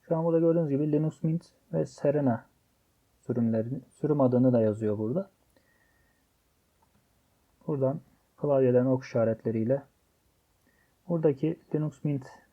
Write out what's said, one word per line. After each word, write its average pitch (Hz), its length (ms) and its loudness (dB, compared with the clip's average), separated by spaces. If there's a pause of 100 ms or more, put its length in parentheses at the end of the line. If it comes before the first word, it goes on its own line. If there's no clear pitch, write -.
Şu 165 160 -4
an 160 80 -2
burada 165 140 2
gördüğünüz 165 300 2
gibi 147 220 0
Linux 156 320 -2
Mint 165 220 -2 (280)
ve 156 120 -2
Serena 143 600 -2 (720)
sürümlerin, 117 720 -2
sürüm 131 320 -2
adını 123 320 4
da 113 80 4
yazıyor 107 360 0
burada. 123 320 -4 (2500)
Buradan 139 340 -2 (360)
klavyeden 131 480 2
ok 131 180 0
işaretleriyle 113 800 -2 (1300)
buradaki 160 500 0 (160)
Linux 151 280 -4
Mint 143 220 -2 (280)